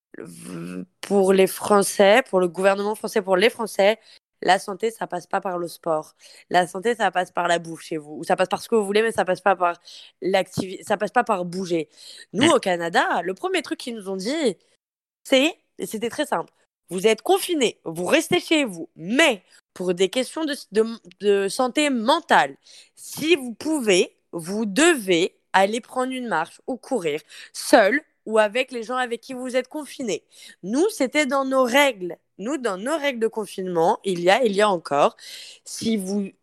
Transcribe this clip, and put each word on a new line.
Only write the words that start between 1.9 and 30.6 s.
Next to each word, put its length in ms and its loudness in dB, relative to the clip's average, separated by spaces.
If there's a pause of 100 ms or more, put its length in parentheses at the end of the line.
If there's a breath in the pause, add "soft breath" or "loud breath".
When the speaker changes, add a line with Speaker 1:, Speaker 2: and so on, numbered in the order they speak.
Speaker 1:
pour 100 2
le 80 2
gouvernement 480 0
français, 260 -4
pour 160 2
les 120 6
Français, 500 2 (420 soft breath)
la 160 4
santé, 320 -6
ça 180 -8
passe 200 -8
pas 140 -2
par 180 -6
le 80 -6
sport. 480 -6 (340 loud breath)
La 180 4
santé, 280 -4
ça 160 0
passe 200 -2
par 160 -2
la 120 2
bouffe 220 -12
chez 160 -8
vous. 200 -14
Ou 60 -10
ça 120 0
passe 140 0
par 120 -4
ce 80 -16
que 60 2
vous 100 2
voulez, 180 2
mais 80 0
ça 140 0
passe 160 -2
pas 140 4
par 240 -2 (420 loud breath)
l'activi-, 600 -2
ça 140 -2
passe 140 -4
pas 120 2
par 220 -2
bouger. 440 -4 (440 loud breath)
Nous, 140 4
Speaker 2:
Mm. 60 6
Speaker 1:
au 60 4
Canada, 640 0
le 120 -4
premier 260 -4
truc 180 -8
qu'ils 160 -10
nous 140 -12
ont 60 -6
dit, 420 -2 (680)
c'est, 320 2 (220)
et 80 -8
c'était 240 -6
très 160 -4
simple, « 260 -4 (380)
Vous 180 -2
êtes 140 2
confinés, 640 0
vous 200 -6
restez 340 2
chez 260 0
vous, 300 -10
mais 480 0 (300 soft breath)
pour 200 -2
des 160 0
questions 360 -4
de, 100 -4 (160)
de, 120 2 (380)
de 260 2
santé 440 0
mentale, 640 2 (400 loud breath)
si 400 -2
vous 180 -2
pouvez, 640 0 (160)
vous 340 -6
devez 720 2 (160)
aller 260 2
prendre 320 -6
une 160 -6
marche 380 -4
ou 100 -6
courir 460 -4 (320 loud breath)
seul 480 4 (240)
ou 140 0
avec 320 0
les 120 -8
gens 120 -6
avec 260 -4
qui 120 -14
vous 220 -8
êtes 120 -2
confinés. » 560 -8 (400 loud breath)